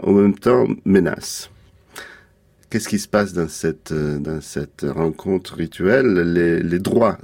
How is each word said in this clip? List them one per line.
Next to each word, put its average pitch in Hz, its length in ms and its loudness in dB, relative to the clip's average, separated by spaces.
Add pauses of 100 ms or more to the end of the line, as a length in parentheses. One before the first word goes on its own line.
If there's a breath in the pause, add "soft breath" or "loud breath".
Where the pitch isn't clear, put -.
en 95 100 2
même 101 260 4
temps, 123 280 2 (200)
menace. - 640 0 (1200 loud breath)
Qu'est-ce 107 180 -2
qui 104 100 0
se - 100 -12
passe 101 260 0
dans 82 140 -2
cette, - 440 -6
euh, 76 260 -2
dans 78 220 -6
cette 71 480 -10
rencontre 82 680 -4
rituelle ? 87 760 2
Les, 85 300 2
les 85 160 0
droits 98 460 2